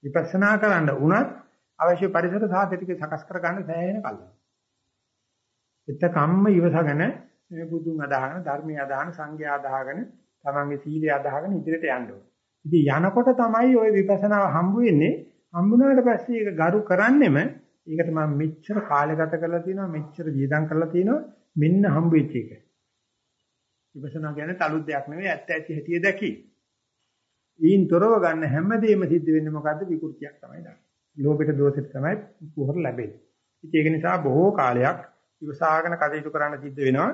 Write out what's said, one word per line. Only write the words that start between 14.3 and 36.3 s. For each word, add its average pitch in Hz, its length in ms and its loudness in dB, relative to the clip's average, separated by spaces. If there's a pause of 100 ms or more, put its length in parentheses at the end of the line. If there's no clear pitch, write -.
හම්බ 175 280 2
වෙන්නේ. 202 360 4 (360)
හම්බුනාට 240 540 4
පස්සේ 233 360 0
ඒක 202 160 -2
ගරු 170 260 2
කරන්නෙම 208 560 4
ඒකට 165 720 -4
මම 151 280 -2
මෙච්චර 156 440 -4
කාලය 147 340 0
ගත 160 200 -2
කරලා 165 260 -2
තියෙනවා, 190 260 -6
මෙච්චර 156 400 -10
වියදම් 143 380 -2
කරලා 156 240 -2
තියෙනවා, 196 360 0 (260)
මෙන්න 170 340 2
හම්බ 165 260 2
වෙච්ච 151 240 2
එක. 120 160 -8 (1400)
විපස්සනා 147 380 -10
කියන්නේ 156 240 -8
තලුත් 156 280 -2
දෙයක් 143 220 -6
නෙවෙයි, 175 220 -8
ඇත්ත 156 200 -6
ඇති 160 220 -6
හැටිය 165 300 -4
දැකීම. 190 400 -2 (1160)
ඊයින් 180 260 6
තොරව 175 320 4
ගන්න 165 280 0
හැමදේම 196 580 0
සිද්ධ 156 260 0
වෙන්නේ 156 240 0
මොකද්ද? 151 300 -4
විකෘතියක් 156 520 -8
තමයි 135 260 -20
දාන්නේ. - 200 -20 (360)
ලෝභයට 147 360 0
දෝෂෙට 143 380 0
තමයි 147 240 -2 (340)
කුහර 143 280 -4
ලැබෙන්නේ. 123 440 -6 (420)
ඉතින් 160 140 -2
ඒක 156 140 2
නිසා 170 260 0
බොහෝ 151 340 4
කාලයක් 135 480 0 (420)
ඉවසාගෙන 160 540 -2
කටයුතු 151 360 -4